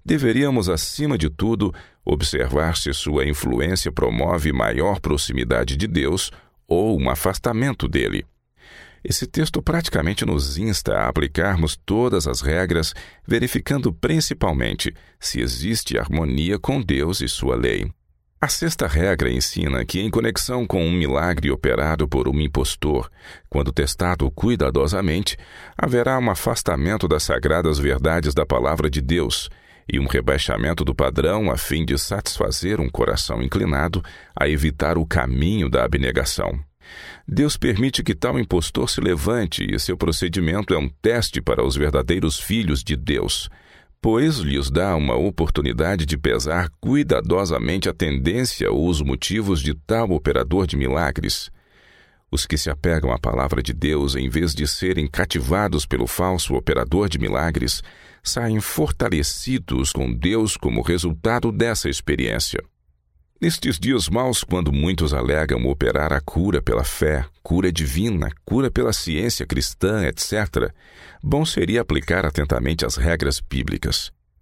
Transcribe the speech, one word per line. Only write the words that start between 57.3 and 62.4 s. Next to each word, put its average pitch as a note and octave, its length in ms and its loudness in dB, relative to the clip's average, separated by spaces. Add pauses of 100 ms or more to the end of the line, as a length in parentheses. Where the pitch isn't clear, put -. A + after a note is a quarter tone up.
saem A2+ 360 -2
fortalecidos - 1300 -2
com B1 200 -2
Deus G#2 440 0
como A#1 240 0
resultado F2+ 720 0
dessa A2+ 360 0
experiência. C2 720 -2 (800)